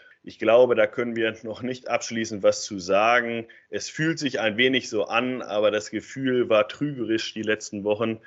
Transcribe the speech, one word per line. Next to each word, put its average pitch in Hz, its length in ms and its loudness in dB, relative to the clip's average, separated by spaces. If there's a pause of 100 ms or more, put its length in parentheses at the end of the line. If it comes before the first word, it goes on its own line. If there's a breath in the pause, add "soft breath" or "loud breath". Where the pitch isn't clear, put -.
(220 loud breath)
Ich - 160 -18
glaube, 120 360 6
da 107 120 4
können 120 300 -6
wir 110 180 0 (100)
noch 107 180 -10
nicht 123 260 -8
abschließend 110 540 -4
was 104 220 2
zu 101 140 -8
sagen. 113 680 2 (240 loud breath)
Es 101 180 -6
fühlt 156 300 -2
sich 143 200 -2
ein 107 200 0
wenig 127 320 2
so 107 140 0
an, 123 360 -2
aber 107 300 2
das 104 200 -2
Gefühl 123 600 -2
war 107 180 4
trügerisch 120 640 -4
die 110 100 -8
letzten 107 420 -4
Wochen. 110 420 -2